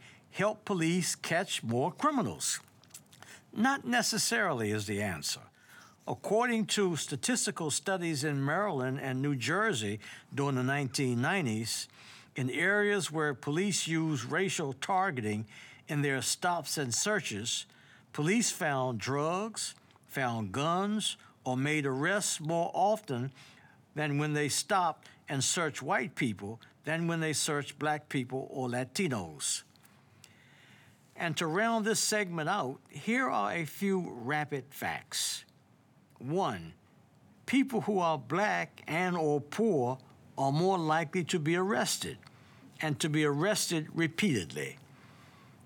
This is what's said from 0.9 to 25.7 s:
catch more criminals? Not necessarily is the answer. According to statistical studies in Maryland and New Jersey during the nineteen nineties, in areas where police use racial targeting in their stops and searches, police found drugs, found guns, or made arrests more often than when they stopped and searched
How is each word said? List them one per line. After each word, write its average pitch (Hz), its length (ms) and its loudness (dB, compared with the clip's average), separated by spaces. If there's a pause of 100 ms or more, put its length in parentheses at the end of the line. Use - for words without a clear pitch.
catch - 480 -2
more 120 280 0
criminals? 202 680 0 (960)
Not 262 300 2
necessarily 208 840 0
is 104 160 -2
the 104 140 -2
answer. 82 380 -4 (680)
According 220 600 2
to 180 280 2
statistical 156 760 -2
studies 170 520 -2
in 143 200 0
Maryland 143 580 0
and 131 200 -2
New 143 140 2
Jersey 123 640 0 (340)
during 139 220 0
the 127 80 2
nineteen 131 580 0
nineties, 131 640 0 (480)
in 131 160 0
areas 202 580 2
where 151 240 0
police 165 540 0
use 160 380 0
racial 156 480 0
targeting 127 720 0 (420)
in 147 140 0
their 139 200 2
stops 170 560 -2
and 127 160 -2
searches, 123 720 -2 (500)
police 190 340 4
found 131 480 0
drugs, 160 800 -2 (320)
found 113 460 -2
guns, 185 640 0 (260)
or 127 140 0
made 147 280 2
arrests 156 540 0
more 165 340 0
often 143 600 0 (600)
than 151 240 0
when 151 140 2
they 147 160 2
stopped 175 640 0 (180)
and 143 160 0
searched 156 380 0